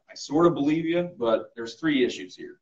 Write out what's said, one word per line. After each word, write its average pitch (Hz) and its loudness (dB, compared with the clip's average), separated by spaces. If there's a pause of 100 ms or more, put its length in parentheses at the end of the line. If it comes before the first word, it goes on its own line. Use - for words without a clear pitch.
(100)
I - -20
sort 160 2
of 156 4
believe 151 0
you, 170 -2
but 113 -2
there's 117 -12
three 143 0
issues 95 -6
here. - -18